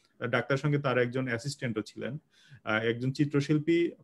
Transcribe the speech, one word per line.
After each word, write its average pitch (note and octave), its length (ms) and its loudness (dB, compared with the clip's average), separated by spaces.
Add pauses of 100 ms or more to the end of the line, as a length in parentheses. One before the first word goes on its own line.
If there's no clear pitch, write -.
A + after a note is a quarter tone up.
(300)
ডাক্তার B2 280 2
সঙ্গে D3 220 0
তার C3 180 0
একজন B2 300 0
অ্যাসিস্ট্যান্টও A#2 540 -4
ছিলেন। A2 360 -10 (460)
আহ, A2 200 0
একজন A#2+ 280 0
চিত্রশিল্পী, D3+ 800 2 (140)